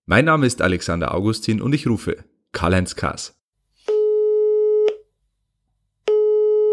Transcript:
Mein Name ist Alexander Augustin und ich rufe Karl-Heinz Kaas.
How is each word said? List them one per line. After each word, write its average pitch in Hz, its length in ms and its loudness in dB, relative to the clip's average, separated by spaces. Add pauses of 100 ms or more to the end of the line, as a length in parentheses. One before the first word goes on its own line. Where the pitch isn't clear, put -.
Mein 120 200 2
Name 156 200 2
ist 123 160 -2
Alexander 85 500 -2
Augustin 107 480 -2
und 127 120 -2
ich 147 160 -2
rufe - 360 -4 (280)
Karl-Heinz 90 420 -2
Kaas. - 400 -8 (3500)